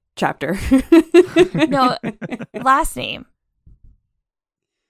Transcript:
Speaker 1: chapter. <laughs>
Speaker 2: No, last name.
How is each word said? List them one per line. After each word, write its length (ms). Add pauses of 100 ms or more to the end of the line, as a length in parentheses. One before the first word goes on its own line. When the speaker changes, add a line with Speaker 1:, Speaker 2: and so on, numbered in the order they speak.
(160)
Speaker 1:
chapter. 480
<laughs> 880 (140)
Speaker 2:
No, 300 (560)
last 420
name. 300 (1600)